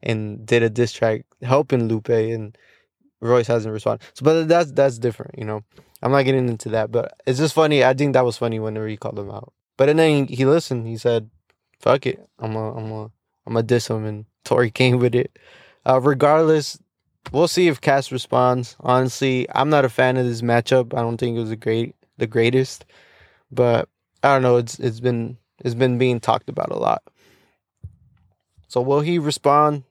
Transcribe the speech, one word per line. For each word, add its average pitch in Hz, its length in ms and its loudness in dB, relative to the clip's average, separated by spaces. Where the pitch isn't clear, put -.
and 110 440 -6
did 117 180 2
a 113 60 2
diss 113 220 -2
track 110 340 -2
helping 131 460 0
Lupe, 110 220 -4
and 113 480 -2
Royce 120 260 2
hasn't 113 260 -2
responded. 110 400 -4
So, - 120 -4
but 160 220 2
that's, 165 240 2
that's 139 260 2
different, 117 400 -6
you 110 80 -10
know. 107 180 -8
I'm 123 100 0
not 139 120 4
getting 127 260 0
into 113 200 -8
that, 110 220 -2
but 117 220 -4
it's 131 140 -2
just 156 140 0
funny. 151 320 4
I 131 80 4
think 139 200 0
that 127 120 4
was 120 120 -4
funny 113 220 -4
whenever 110 280 -6
he 107 100 -8
called 107 200 -10
him 101 140 -12
out. 104 220 -18
But 135 80 4
then 151 420 4
he, - 80 -12
he 131 100 0
listened. 135 400 0
He 113 120 -8
said, 113 320 -2
"Fuck 135 260 0
it, - 140 -6
I'm 110 180 -8
a, 110 180 -8
I'm 110 160 -10
a, 107 200 -12
I'm 113 100 -6
a 117 80 0
diss 117 260 0
him," 110 140 -4
and 107 220 -10
Tory 120 260 0
came 127 300 2
with 123 160 0
it. - 240 -4
Uh, 131 160 4
regardless, 151 760 2
we'll 151 160 2
see 180 220 2
if 143 100 -4
Cass 139 320 0
responds. 127 680 -2
Honestly, 127 720 0
I'm 135 140 0
not 143 160 4
a 127 40 2
fan 127 280 0
of 127 80 0
this 117 160 -6
matchup. 120 520 0
I 120 60 -4
don't 117 180 -4
think 120 200 -4
it - 20 -6
was 113 120 -6
a 113 40 -6
great, 113 400 -4
the 117 100 -4
greatest, 120 560 0
but 120 380 2
I 139 100 6
don't 135 80 2
know. 123 160 4
It's, 120 220 -4
it's 117 200 -4
been, 120 380 -4
it's 120 160 -4
been 123 220 2
being 123 220 2
talked - 300 -2
about - 220 -6
a - 60 -6
lot. - 240 -2
So 123 140 -2
will 139 180 2
he 170 200 0
respond? 147 720 2